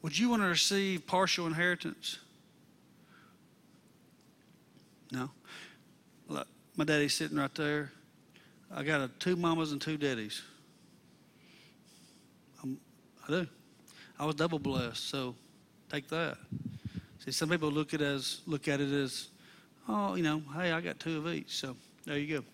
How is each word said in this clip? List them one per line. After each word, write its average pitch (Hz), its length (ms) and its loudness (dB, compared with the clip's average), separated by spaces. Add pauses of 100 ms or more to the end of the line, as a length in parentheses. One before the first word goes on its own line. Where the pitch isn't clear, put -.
would 156 160 -2
you 240 100 4
want 226 140 4
to 190 60 4
receive 190 580 2
partial 185 400 4
inheritance? 170 720 -2 (3000)
No. 131 180 -2 (960)
Look, 71 200 -4 (280)
my 156 80 2
daddy's 147 300 4
sitting 151 240 -2
right 139 160 0
there. 147 380 -2 (800)
I 147 120 -6
got 147 180 2
a, 127 80 0
two 180 280 2
mamas 165 360 2
and 139 80 -2
two 156 160 -2
daddies. 127 460 -2 (2250)
I'm, 135 160 -6 (480)
I - 40 -8
do. 170 160 2 (720)
I 147 80 -2
was 156 80 0
double 160 240 2
blessed, 127 500 0
so 127 280 -4 (520)
take 147 200 -6
that. 160 280 -2 (880)
See, 135 60 -6
some 156 180 0
people 160 220 2
look 151 240 0
at 147 80 0
as, 139 440 0
look 151 200 -2
at 143 140 2
it 139 100 2
as, 139 380 0 (600)
"Oh, 202 280 0
you 170 80 2
know, 156 180 2 (120)
hey, 175 180 0
I 165 80 2
got 175 180 -6
two 160 200 -2
of 165 140 -2
each, - 240 -4
so 131 200 -4 (280)
there 147 140 -2
you 147 220 0
go." - 140 -12